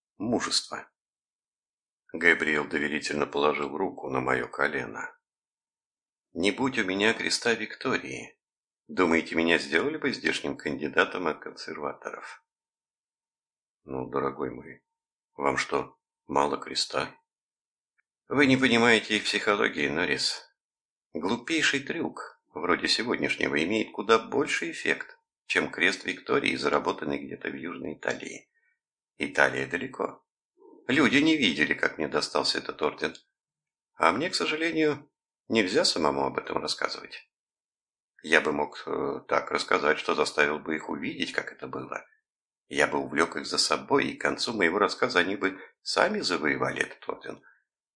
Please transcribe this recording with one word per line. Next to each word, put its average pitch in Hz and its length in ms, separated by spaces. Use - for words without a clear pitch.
Мужество». - 720
Габриэл 78 520
доверительно 73 600
положил 71 500
руку 85 320
на 65 120
моё 64 280
колено. 65 680
«Не 90 180
будь 127 280
у 107 60
меня 101 280
креста - 400
Виктории, - 880
думаете, 82 460
меня 82 240
сделали 87 400
бы 139 140
здешним 73 440
кандидатом 76 680
от 76 140
консерваторов?» - 1000
«Ну, 65 200
дорогой 67 420
мой, 64 320
вам 69 220
что, - 400
мало 71 320
креста?» - 560
«Вы 139 200
не 131 100
понимаете 117 600
их 98 60
психологии, 101 640
Норрис. 73 580
Глупейший 120 640
трюк, - 640
вроде 87 360
сегодняшнего, 78 760
имеет 104 300
куда 113 260
больший - 540
эффект, - 440
чем 78 240
крест 90 340
Виктории, - 520
заработанный 73 600
где-то - 300
в 73 60
Южной 76 400
Италии. - 560
Италия 67 500
далеко. - 520
Люди 131 300
не 156 180
видели, 76 360
как - 240
мне 78 120
достался 73 500
этот - 240
орден. 76 320
А - 160
мне, 175 200
к - 40
сожалению, 156 760
нельзя 113 380
самому 69 400
об 65 140
этом - 180
рассказывать. - 720
Я 78 160
бы 76 100
мог, 73 340
э, 73 440
так - 240
рассказать, - 480
что 80 160
заставил 76 420
бы 78 160
их 76 140
увидеть, 78 420
как - 220
это - 160
было. - 360
Я 71 200
бы 76 100
увлёк 69 380
их 71 100
за - 120
собой, 76 500
и - 80
к - 40
концу - 320
моего 95 260
рассказа 95 420
они 95 160
бы 95 240
сами - 380
завоевали 73 640
этот - 260
орден. - 340